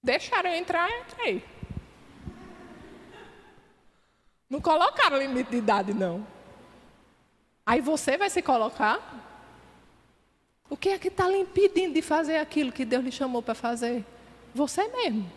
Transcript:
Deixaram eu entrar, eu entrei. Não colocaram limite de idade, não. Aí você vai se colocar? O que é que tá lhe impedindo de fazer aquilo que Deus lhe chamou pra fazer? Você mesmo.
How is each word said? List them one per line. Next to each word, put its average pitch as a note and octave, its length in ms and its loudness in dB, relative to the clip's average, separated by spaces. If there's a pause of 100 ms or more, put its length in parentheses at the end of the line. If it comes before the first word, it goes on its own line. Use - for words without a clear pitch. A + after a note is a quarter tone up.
Deixaram F4+ 460 0
eu E4+ 80 -2
entrar, F4 340 0
eu A#4+ 80 -6
entrei. - 460 -4 (3000)
Não C#4 100 -4
colocaram E4 580 4
limite B3+ 320 -2
de A#3 60 -2
idade, G3+ 380 2
não. G3 340 -2 (1400)
Aí A#3+ 140 4
você C#4+ 380 2
vai G4 120 2
se F4+ 120 0
colocar? A3+ 580 2 (1700)
O C#4+ 60 -6
que - 140 0
é G4 100 0
que F#4 100 -2
tá F#4 200 0
lhe G4 80 2
impedindo F#4 560 2
de D#4 80 4
fazer D#4 340 0
aquilo D4+ 380 0
que C4 100 -4
Deus B3 180 0
lhe B3+ 120 -4
chamou B3+ 280 -2
pra A3 140 -4
fazer? A#3+ 480 -2 (500)
Você D#4+ 360 0
mesmo. A#3+ 480 -2